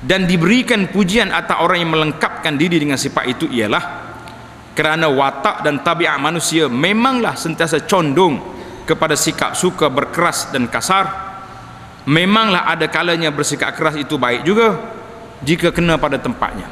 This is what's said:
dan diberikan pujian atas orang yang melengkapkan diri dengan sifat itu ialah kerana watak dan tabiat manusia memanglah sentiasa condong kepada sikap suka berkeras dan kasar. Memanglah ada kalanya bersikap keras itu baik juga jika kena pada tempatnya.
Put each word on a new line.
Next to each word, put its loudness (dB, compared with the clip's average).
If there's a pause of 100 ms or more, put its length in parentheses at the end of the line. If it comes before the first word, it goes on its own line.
dan 2
diberikan 2
pujian 2
atas 0
orang 2
yang 0
melengkapkan 0
diri 2
dengan 0
sifat -2
itu -2
ialah 0 (920)
kerana 2
watak 2
dan 0
tabiat 0
manusia 0
memanglah 2
sentiasa 0
condong 2 (240)
kepada 2
sikap -2
suka 0
berkeras 0
dan 0
kasar. -2 (800)
Memanglah 2
ada 0
kalanya 0
bersikap -2
keras 0
itu -4
baik 0
juga 4 (680)
jika 2
kena 2
pada 0
tempatnya. -4